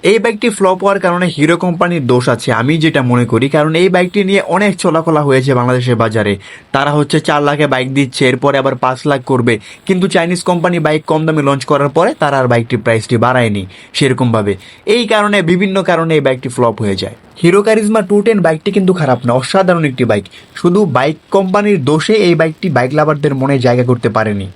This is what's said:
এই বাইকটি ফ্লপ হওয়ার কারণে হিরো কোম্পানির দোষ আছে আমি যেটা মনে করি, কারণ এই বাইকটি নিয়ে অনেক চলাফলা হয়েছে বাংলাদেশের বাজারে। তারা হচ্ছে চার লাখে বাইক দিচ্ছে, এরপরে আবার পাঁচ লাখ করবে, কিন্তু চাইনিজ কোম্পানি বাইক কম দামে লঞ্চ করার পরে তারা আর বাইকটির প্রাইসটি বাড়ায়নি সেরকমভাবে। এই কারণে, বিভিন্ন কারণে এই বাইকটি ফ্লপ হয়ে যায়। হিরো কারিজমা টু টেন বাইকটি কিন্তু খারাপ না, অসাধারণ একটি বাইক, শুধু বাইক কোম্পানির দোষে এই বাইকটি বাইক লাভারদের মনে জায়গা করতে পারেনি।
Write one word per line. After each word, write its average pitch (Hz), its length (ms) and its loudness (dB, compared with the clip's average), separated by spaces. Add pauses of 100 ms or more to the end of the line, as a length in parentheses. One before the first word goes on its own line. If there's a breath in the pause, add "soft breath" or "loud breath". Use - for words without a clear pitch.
(100)
এই 226 140 4
বাইকটি 233 240 -2 (100)
ফ্লপ 185 240 0
হওয়ার 196 220 0
কারণে 180 220 0 (100)
হিরো 156 280 2
কোম্পানির 175 460 -2
দোষ 123 140 2 (100)
আছে - 140 -6 (120)
আমি 135 140 0 (100)
যেটা 147 160 2 (100)
মনে 123 220 2
করি, 117 140 2 (100)
কারণ 151 160 2 (100)
এই 185 120 4
বাইকটি 180 340 0
নিয়ে 196 140 2 (140)
অনেক 202 160 2 (100)
চলাফলা 160 460 0
হয়েছে 131 300 2
বাংলাদেশের 123 440 0
বাজারে। 107 300 0 (420 loud breath)
তারা 139 240 0
হচ্ছে 147 200 0 (100)
চার 147 200 2
লাখে 147 240 0
বাইক 131 240 -2
দিচ্ছে, 139 340 -2
এরপরে 135 320 0
আবার 135 120 0 (100)
পাঁচ 127 140 -2 (120)
লাখ 135 100 0 (100)
করবে, 120 240 2 (320 loud breath)
কিন্তু 185 280 0
চাইনিজ 175 340 0
কোম্পানি 175 380 0
বাইক 156 240 0
কম 156 160 2
দামে 156 220 0
লঞ্চ 139 220 -2
করার 143 260 2
পরে 180 140 2 (120)
তারা 139 180 0
আর 127 120 0
বাইকটির 117 320 -2
প্রাইসটি 113 400 0
বাড়ায়নি 117 380 0 (340 loud breath)
সেরকমভাবে। 117 560 0 (420 loud breath)
এই 240 180 0
কারণে, 208 260 2 (120)
বিভিন্ন 190 260 0 (140)
কারণে 165 280 0
এই 143 80 0
বাইকটি 131 300 -2
ফ্লপ 117 260 0
হয়ে 98 200 -2
যায়। - 140 -10 (260)
হিরো 180 240 4
কারিজমা 220 340 2 (100)
টু 208 140 2
টেন 220 220 2
বাইকটি 160 300 -4
কিন্তু 190 240 2
খারাপ 127 260 0
না, 120 140 2
অসাধারণ 175 500 0
একটি 127 200 -2
বাইক, 104 140 0 (360 loud breath)
শুধু 175 200 2 (160)
বাইক 147 200 0 (200)
কোম্পানির 196 420 2 (100)
দোষে 156 260 0 (120)
এই 170 140 4
বাইকটি 160 260 -2 (100)
বাইক 127 220 0
লাভারদের 147 440 0
মনে 139 140 0 (100)
জায়গা 123 240 2
করতে 120 260 0
পারেনি। 104 400 -2